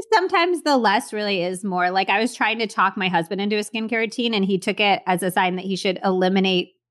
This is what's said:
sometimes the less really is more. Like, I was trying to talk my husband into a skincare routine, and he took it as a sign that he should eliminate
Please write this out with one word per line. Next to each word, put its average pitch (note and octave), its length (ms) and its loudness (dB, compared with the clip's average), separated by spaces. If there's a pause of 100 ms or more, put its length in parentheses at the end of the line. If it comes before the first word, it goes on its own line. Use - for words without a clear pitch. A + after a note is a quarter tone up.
(140)
sometimes F4+ 480 2
the C#4+ 160 4
less G#3+ 340 2
really G#3 300 -2
is F3+ 220 -4
more. F3+ 260 0
Like, F#3+ 200 0
I G3+ 100 2
was A#3 160 -2
trying A3+ 240 0
to A3+ 80 -2
talk G3 280 0
my F#3 140 -2
husband F3+ 320 -2
into G#3 160 -2
a G#3 40 -2
skincare A3 380 -4
routine, A3+ 360 -2
and G3 100 2
he F#3+ 140 2
took G3+ 200 -2
it G3+ 280 4
as F3+ 160 0
a F#3 80 0
sign F#3 240 0
that F#3 100 -6
he G3 100 -4
should F#3 280 -2
eliminate F#3 680 2 (180)